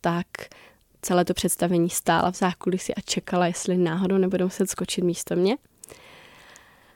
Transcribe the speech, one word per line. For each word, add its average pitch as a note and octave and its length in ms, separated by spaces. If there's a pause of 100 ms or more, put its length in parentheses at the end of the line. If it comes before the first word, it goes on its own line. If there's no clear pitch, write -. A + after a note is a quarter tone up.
tak E3+ 260 (800)
celé F3+ 200
to F3+ 100
představení F3 560
stála - 400
v F#3 60
zákulisí - 580
a - 60
čekala, F3+ 460
jestli F3+ 300
náhodou F3+ 420
nebude F#3 260
muset F#3 260
skočit - 340
místo E3+ 320
mě. F#3+ 200 (1400)